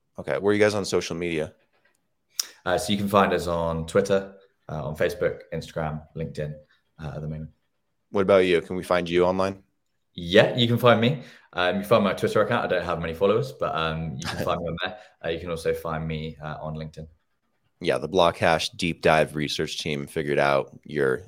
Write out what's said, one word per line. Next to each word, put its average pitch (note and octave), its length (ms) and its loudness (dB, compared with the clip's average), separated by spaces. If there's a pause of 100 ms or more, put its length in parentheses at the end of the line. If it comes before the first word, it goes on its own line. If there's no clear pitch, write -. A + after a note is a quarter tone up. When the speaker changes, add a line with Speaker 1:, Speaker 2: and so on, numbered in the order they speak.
(180)
Speaker 1:
Okay. C#2 200 -4
Where G2 140 2
are - 20 4
you G#2 60 2
guys G#2 140 6
on G2+ 120 -2
social F2 320 -2
media? D#2+ 360 -4 (1120)
Speaker 2:
Uh, F2+ 120 0
so G#2 160 -2
you G2 40 0
can G2+ 120 -4
find F#2+ 240 4
us E2+ 140 -2
on E2+ 400 -2
Twitter, G2 480 0 (340)
uh, D2+ 180 -8
on D#2 80 -6
Facebook, F2 440 -2 (140)
Instagram, D#2 480 -6 (140)
LinkedIn, D2+ 380 -8 (500)
uh, D2+ 120 -10
at D2+ 60 -8
the D2+ 60 -8
moment. D#2 220 -10 (640)
Speaker 1:
What G2+ 100 0
about F#2+ 240 8
you? E2+ 160 4
Can F#2 160 -6
we F2+ 60 -6
find F2 260 2
you F2 160 4
online? F#2+ 380 0 (500)
Speaker 2:
Yeah, F2 420 4
you A#2+ 120 2
can A#2 100 2
find A#2 240 6
me. C3 220 0 (300)
Um, F2+ 240 0
you G2 60 -4
find A2 200 4
my F#2+ 100 2
Twitter G#2+ 280 0
account. A2+ 220 0
I - 40 -4
don't F2 180 0
have E2+ 160 -4
many E2 120 -6
followers, G#2+ 380 0
but, D#2 240 -6
um, D#2+ 400 -4
you D2 100 -10
can - 200 -6
Speaker 1:
<laughs> - 0 -
Speaker 2:
find E2+ 160 -2
me E2+ 60 -6
on D#2+ 160 -6
there. F#2+ 140 -6 (280)
Uh, E2 40 -4
you E2+ 100 -4
can F2 100 -10
also E2 240 -2
find D#2+ 340 -6
me, D#2 340 -8
uh, D2+ 200 -10
on D#2 140 -8
LinkedIn. D#2 320 -14 (720)
Speaker 1:
Yeah, D2 160 0
the C2+ 100 -6
Blockhash E2+ 680 2
Deep E2+ 240 -4
Dive D#2 340 4
research D2+ 440 -4
team D2 280 -6
figured D2 300 -2
out C#2+ 460 0
your, C2+ 440 -2